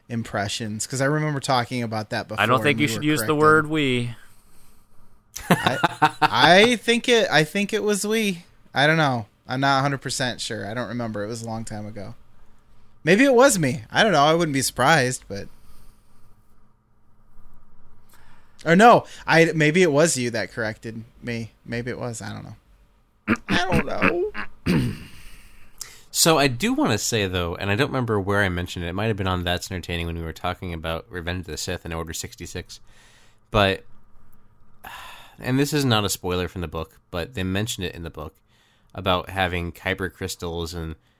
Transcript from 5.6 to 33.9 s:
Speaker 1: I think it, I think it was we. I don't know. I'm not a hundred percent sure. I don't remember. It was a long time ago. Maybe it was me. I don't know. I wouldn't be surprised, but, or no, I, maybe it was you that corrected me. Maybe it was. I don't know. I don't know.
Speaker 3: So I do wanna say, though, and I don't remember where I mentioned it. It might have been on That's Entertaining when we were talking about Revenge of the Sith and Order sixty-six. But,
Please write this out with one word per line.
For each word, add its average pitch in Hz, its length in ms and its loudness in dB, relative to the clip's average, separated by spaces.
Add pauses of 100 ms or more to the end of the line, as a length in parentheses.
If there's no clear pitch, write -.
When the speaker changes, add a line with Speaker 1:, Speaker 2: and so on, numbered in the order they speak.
Speaker 1:
I 175 540 6
think 233 340 0
it, 226 200 4
I 151 140 4
think 202 300 -2
it 202 80 -2
was 208 240 0
we. 208 380 -2 (280)
I 135 140 4
don't 156 100 4
know. 131 300 0 (220)
I'm 127 120 -4
not 139 180 4
a 135 40 2
hundred 139 180 -2
percent 123 400 -4
sure. 104 280 -6
I 110 60 -8
don't 120 140 -4
remember. 110 340 -6
It 104 60 -4
was 113 140 -8
a 113 40 -10
long 113 180 -8
time 107 220 -10
ago. 104 280 -12 (880)
Maybe 196 200 6
it 269 100 6
was 233 240 6
me. 127 320 0
I 147 120 2
don't 220 100 4
know. 143 120 6
I 156 100 6
wouldn't 170 200 2
be 135 80 2
surprised, 131 680 2
but, 98 180 -10 (3250)
or 156 100 4
no, 202 300 10 (220)
I, 165 280 6
maybe 156 280 4
it 165 100 4
was 147 240 4
you 123 140 -2
that 107 200 -4
corrected 113 540 -8 (180)
me. 117 300 -8 (120)
Maybe 120 260 -6
it 104 80 -8
was. 117 220 -8
I 107 120 -12
don't 104 120 -12
know. - 920 -6 (120)
I 180 220 2
don't - 160 2
know. 349 460 0 (1800)
Speaker 3:
So 160 280 4
I 139 100 4
do 135 240 0
wanna 254 260 2
say, 104 300 0
though, 90 280 -2
and 98 140 -4
I 101 60 2
don't 135 120 0
remember 117 300 -2
where 101 240 0
I 98 60 2
mentioned 87 380 -4
it. - 20 -4
It 85 60 -6
might 101 120 -2
have 107 120 -2
been 98 80 -4
on 90 180 -2
That's 87 260 -4
Entertaining 85 360 -6
when 82 100 -6
we 82 80 -8
were 82 80 -8
talking 90 400 -8
about 82 380 -6
Revenge 87 300 -8
of 82 60 -12
the 78 120 -10
Sith - 260 -8
and 85 80 -8
Order 82 220 -8
sixty-six. - 640 -12 (720)
But, 101 340 2 (1500)